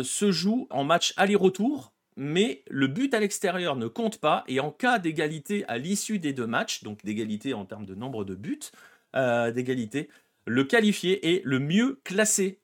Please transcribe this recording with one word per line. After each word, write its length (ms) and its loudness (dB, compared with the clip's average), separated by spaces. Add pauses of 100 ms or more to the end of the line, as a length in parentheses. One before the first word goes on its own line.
se 300 2
jouent 380 0
en 120 0
match 340 2
aller-retour, 760 2 (240)
mais 520 0
le 200 0
but 260 -2
à 60 4
l'extérieur 560 0
ne 100 -2
compte 320 -2
pas, 300 2
et 100 0
en 140 -2
cas 260 2
d'égalité 720 -2
à 100 -2
l'issue 400 -2
des 140 -2
deux 160 -4
matchs, 340 -2
donc 220 -12
d'égalité 500 -4
en 120 -8
termes 200 -12
de 80 -12
nombre 300 -6
de 100 -8
buts, 240 -8 (560)
euh, 380 2
d'égalité, 560 -4 (360)
le 200 2
qualifié 720 2
est 80 -2
le 160 2
mieux 420 2
classé 600 0